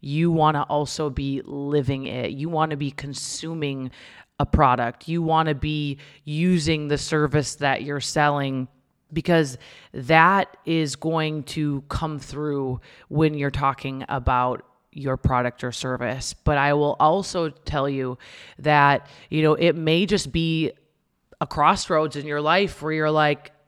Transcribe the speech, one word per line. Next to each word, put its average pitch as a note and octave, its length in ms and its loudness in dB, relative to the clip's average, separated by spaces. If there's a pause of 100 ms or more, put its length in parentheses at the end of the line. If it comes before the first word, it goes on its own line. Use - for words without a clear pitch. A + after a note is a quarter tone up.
you D#3 300 0
wanna D#3 380 2
also D3 420 -2
be C#3 340 -4
living C#3+ 600 -2
it. A#2+ 260 -6
You C#3+ 160 -6
wanna D#3 280 -2
be C#3+ 160 -4
consuming C#3 960 -8 (480)
a C#3+ 80 0
product. B2 640 2
You E3 140 -2
wanna D#3+ 340 2
be D3 420 -4 (260)
using D#3 640 2
the C#3+ 120 0
service D3+ 580 0
that C#3 260 0
you're C#3+ 180 -6
selling, C#3 680 0 (440)
because D#3 460 2 (340)
that D#3+ 720 4
is D#3+ 320 0
going D#3 460 -2
to D3 480 -4
come D#3 280 -4
through C#3 600 -4 (280)
when D3+ 260 2
you're C#3+ 160 -2
talking C#3 580 -2
about B2+ 560 0 (260)
your C3+ 280 -4
product B2 440 0
or B2 80 -4
service. B2 640 -6
But - 240 0
I C#3+ 160 2
will D3 260 0
also E3+ 520 0
tell C#3+ 400 -4
you C3 260 -4 (440)
that, C#3+ 460 4 (220)
you D#3 140 0
know, D#3 100 6
it E3 240 2
may E3 300 2
just F3 260 -2
be D#3+ 400 0 (680)
a - 40 -4
crossroads D#3 680 0
in D3 100 -8
your D3 140 -4
life F3 400 0
where D#3 120 -4
you're D#3 180 0
like D3+ 420 0 (160)